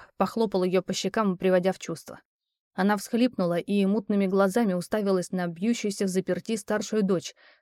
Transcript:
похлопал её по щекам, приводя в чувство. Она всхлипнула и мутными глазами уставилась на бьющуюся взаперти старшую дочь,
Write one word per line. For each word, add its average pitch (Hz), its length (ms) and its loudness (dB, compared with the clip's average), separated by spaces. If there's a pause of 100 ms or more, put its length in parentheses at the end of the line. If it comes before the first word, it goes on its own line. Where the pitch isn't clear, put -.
(180)
похлопал 202 460 0
её 185 180 2
по 196 120 -6
щекам, 190 440 0
приводя 185 340 4
в - 80 -10
чувство. - 400 -12 (540)
Она 202 240 2
всхлипнула 196 600 0
и 196 280 0
мутными 202 400 0
глазами 196 480 2
уставилась 190 580 -2
на 180 160 -2
бьющуюся 202 580 -2
взаперти 185 500 -2
старшую 214 480 -2
дочь, 185 320 -2 (260)